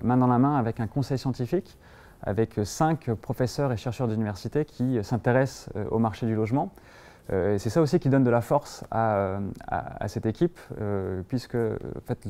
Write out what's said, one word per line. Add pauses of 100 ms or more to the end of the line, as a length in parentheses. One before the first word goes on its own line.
main
dans
la
main
avec
un
conseil
scientifique, (440)
avec,
euh,
cinq
professeurs
et
chercheurs
d'université
qui,
euh,
s'intéressent,
euh,
au
marché
du
logement. (600)
Euh,
et
c'est
ça
aussi
qui
donne
de
la
force
à,
euh, (260)
à,
à
cette
équipe, (220)
euh,
puisque,
en
fait,